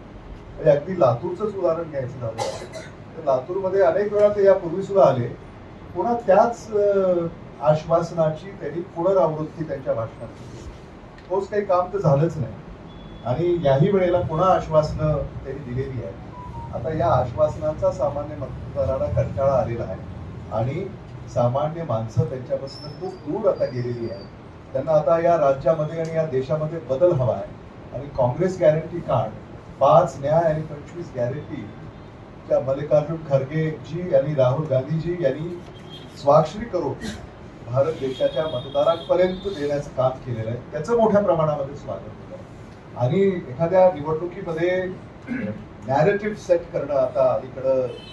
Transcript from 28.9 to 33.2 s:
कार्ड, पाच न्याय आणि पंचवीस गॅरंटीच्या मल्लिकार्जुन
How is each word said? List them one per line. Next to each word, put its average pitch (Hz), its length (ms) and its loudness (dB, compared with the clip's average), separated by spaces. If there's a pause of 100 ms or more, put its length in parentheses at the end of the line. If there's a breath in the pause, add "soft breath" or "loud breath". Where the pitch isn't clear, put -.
कार्ड, 113 320 -2 (460)
पाच 151 420 6
न्याय 156 320 2
आणि 156 100 -2
पंचवीस 160 540 -12
गॅरंटीच्या - 1400 -6
मल्लिकार्जुन 147 560 0 (120)